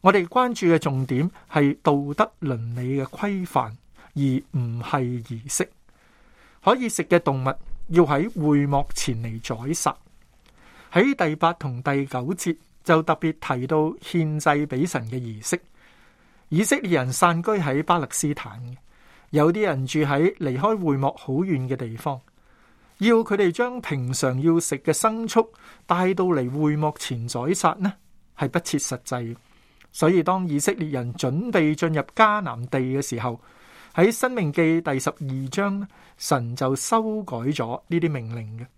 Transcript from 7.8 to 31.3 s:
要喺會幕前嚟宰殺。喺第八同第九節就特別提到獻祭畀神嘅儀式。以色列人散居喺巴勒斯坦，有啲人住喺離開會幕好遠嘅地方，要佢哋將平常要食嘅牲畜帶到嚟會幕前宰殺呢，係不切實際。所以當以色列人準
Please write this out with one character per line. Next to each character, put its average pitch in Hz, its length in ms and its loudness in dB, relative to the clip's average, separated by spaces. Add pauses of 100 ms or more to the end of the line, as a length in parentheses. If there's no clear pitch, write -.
要 170 140 6
喺 147 240 2 (140)
會 143 240 4
幕 139 180 0 (120)
前 123 260 -2
嚟 113 200 -8
宰 123 320 -6
殺。 147 220 0 (960)
喺 262 220 4
第 156 200 0
八 165 180 2
同 127 280 -6
第 139 240 0
九 131 140 -6 (160)
節 165 200 -2 (280)
就 160 180 6
特 165 140 2
別 160 240 -2
提 127 260 -4
到 156 120 0
獻 156 640 0
祭 147 280 2
畀 139 200 -2
神 127 220 -4
嘅 120 60 -8
儀 113 280 -10
式。 175 160 -2 (920)
以 175 140 2
色 277 180 2
列 175 180 2
人 127 120 -2
散 170 300 4
居 202 80 -2
喺 151 320 0
巴 175 160 2
勒 143 140 -2
斯 147 240 -2
坦， 113 260 -14 (680)
有 151 200 6
啲 214 120 0
人 135 240 0
住 151 140 0
喺 147 360 2
離 135 180 -4
開 208 220 0
會 160 200 0
幕 135 100 0 (100)
好 - 160 -8
遠 147 340 0
嘅 131 80 -2
地 113 220 -10
方， 135 240 -6 (800)
要 226 160 6
佢 226 180 2
哋 196 180 2
將 247 300 -4
平 131 320 -4
常 127 260 0
要 165 200 4
食 147 180 -4
嘅 - 160 0
牲 226 340 0
畜 226 240 2 (360)
帶 185 260 2
到 185 120 0
嚟 147 260 2
會 151 240 0
幕 151 240 -2
前 120 280 -6
宰 123 280 -2
殺 170 240 2
呢， 190 120 0 (460)
係 139 120 0
不 175 100 0
切 - 180 -4
實 131 220 -4
際。 120 360 -8 (560)
所 160 200 4
以 180 100 6
當 180 260 0
以 147 120 0
色 196 140 0
列 156 160 -4
人 123 260 -4
準 160 360 -2